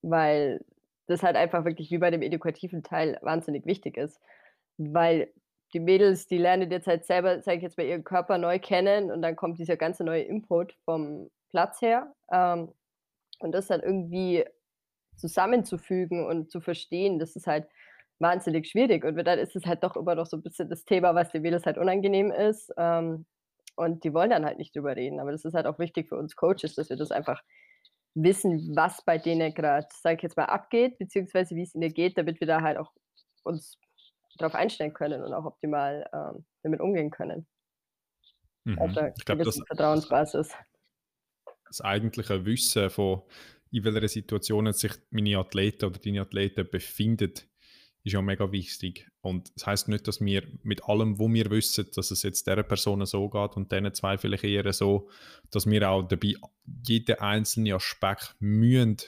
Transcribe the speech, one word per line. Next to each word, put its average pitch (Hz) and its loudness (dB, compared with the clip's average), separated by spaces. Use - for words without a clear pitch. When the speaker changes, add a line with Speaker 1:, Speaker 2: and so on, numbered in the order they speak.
Speaker 1:
weil 151 2
das 175 0
halt 180 4
einfach 170 2
wirklich 160 -4
wie 175 0
bei 175 4
dem 165 0
edukativen 165 -4
Teil 160 -2
wahnsinnig 160 -4
wichtig 185 -4
ist. 147 -8
Weil 165 2
die 170 -2
Mädels, 190 6
die 180 -2
lernen 180 4
jetzt 180 -4
halt 170 2
selber, 180 2
sag 180 0
ich 170 -6
jetzt 175 -8
mal, 160 0
ihren 165 -4
Körper 180 0
neu 175 2
kennen 196 2
und 165 -4
dann 165 -2
kommt 170 -4
dieser 165 0
ganze 170 -2
neue 165 0
Input 175 -2
vom 151 -4
Platz 185 0
her. 247 2
Ähm, 175 2
und 160 -6
das 190 -2
dann 180 0
irgendwie 180 0
zusammenzufügen 185 0
und 160 -2
zu 175 -8
verstehen, 175 -2
das 160 -6
ist - -10
halt 151 -2
wahnsinnig 165 2
schwierig. 208 4
Und 151 -2
dann 170 4
ist 139 -4
es 175 -6
halt 170 -2
doch - -2
immer 170 0
noch 165 -2
so - -8
ein 156 -8
bisschen - -8
das - -8
Thema, 180 4
was 170 2
den 160 -2
Mädels 170 0
halt 151 -2
unangenehm 196 2
ist. 214 0
Ähm, 165 0
und 165 -2
die 151 -2
wollen 180 4
dann 156 4
halt - -4
nicht - -12
drüber 143 -4
reden. 139 -6
Aber 139 -6
das 156 -10
ist 160 -6
halt 160 0
auch 147 -4
wichtig 165 -4
für - -6
uns 151 -8
Coaches, - 0
dass 160 -4
wir 185 -6
das 151 -6
einfach 151 -4
wissen, 160 2
was 165 0
bei 160 2
denen 160 0
grad, 151 0
sag 165 0
ich - -8
jetzt 165 -6
mal, 156 2
abgeht, 240 2
beziehungsweise 185 -2
wie 170 -4
es 175 -10
ihnen 165 -2
geht, 175 0
damit 165 -2
wir 165 -2
da 160 4
halt 156 0
auch 156 -10
uns - -8
drauf 160 -2
einstellen 151 -2
können 147 -6
und - -8
auch 156 -6
optimal, 147 -4
ähm, 151 -10
damit 156 -2
umgehen 170 0
können. - -10
Speaker 2:
Mhm. 107 -2
Speaker 1:
Also, 92 -2
Speaker 2:
Ich - -14
glaub, - -2
Speaker 1:
gewisse 165 0
Speaker 2:
das - -2
Speaker 1:
Vertrauensbasis. 151 0
Speaker 2:
das - -12
eigentliche 101 -2
Wissen 104 2
von, 95 0
in 110 -2
welcher 107 2
Situation 107 -2
sich - -2
meine 104 0
Athleten 98 0
oder 92 -6
deine 101 -4
Athleten 98 -2
befinden, 104 0
ist 98 -2
ja 98 2
mega 98 0
wichtig. 92 -8
Und 92 -6
das - -10
heisst 101 -2
nicht, 104 -2
dass - -6
wir 98 0
mit 104 -4
allem, 107 2
wo 110 2
wir 113 2
wissen, 107 0
dass - -2
es - -4
jetzt - -4
dieser 98 2
Person 98 0
so 101 -2
geht 101 -2
und 98 -4
diesen 98 -2
zwei 98 -2
vielleicht 101 -2
eher 101 0
so, 101 2
dass 104 0
wir 104 4
auch 95 2
dabei 98 0
jeden 113 2
einzelnen 107 0
Aspekt - -2
müssen 110 6